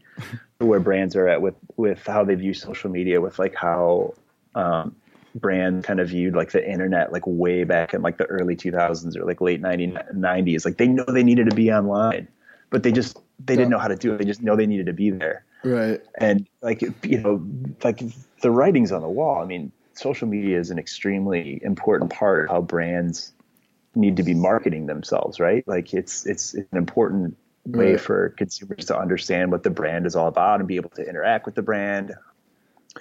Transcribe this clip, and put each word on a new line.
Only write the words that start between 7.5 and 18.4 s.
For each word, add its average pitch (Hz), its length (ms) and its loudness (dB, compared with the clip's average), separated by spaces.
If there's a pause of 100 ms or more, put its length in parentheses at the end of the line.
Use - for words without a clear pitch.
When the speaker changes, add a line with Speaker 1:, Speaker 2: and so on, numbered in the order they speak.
Speaker 2:
back 85 280 0
in, 92 100 -2
like, 87 160 -2
the - 80 0
early 90 280 -2
two 87 160 -4
thousands 85 460 -2
or, 87 80 -6
like, 87 160 -4
late 87 200 0
nineteen 90 380 -2 (160)
nineties. 92 500 0
Like, 90 120 -2
they 120 100 4
know 127 220 2
they 127 160 4
needed 120 260 6
to 107 60 2
be 110 160 4
online, 104 560 0 (420)
but 110 120 0
they 117 100 4
just, 117 260 0 (260)
they 127 120 2
didn't 123 140 4
Speaker 1:
Yeah. 117 60 4
Speaker 2:
know 107 40 -2
how 113 80 -2
to 98 80 -2
do 110 180 -2
it. 104 40 -6
They 101 60 -2
just 101 180 -4
know 107 120 2
they 107 120 4
needed 101 200 0
to 90 60 -2
be 101 180 0
there. 87 340 -6 (200)
Speaker 1:
Right. 113 360 0 (180)
Speaker 2:
And, 101 280 2 (140)
like, 113 220 -2 (220)
you - 160 2
know, 104 240 0 (380)
like, 120 180 0 (420)